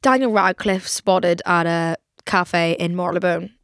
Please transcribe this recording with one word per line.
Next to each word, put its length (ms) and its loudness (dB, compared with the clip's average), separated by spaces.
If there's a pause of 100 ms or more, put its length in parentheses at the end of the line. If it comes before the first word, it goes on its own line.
Daniel 300 2
Radcliffe 560 0
spotted 580 0
at 200 2
a 320 -2 (280)
cafe 480 0
in 220 -4
Marylebone. 580 -2 (100)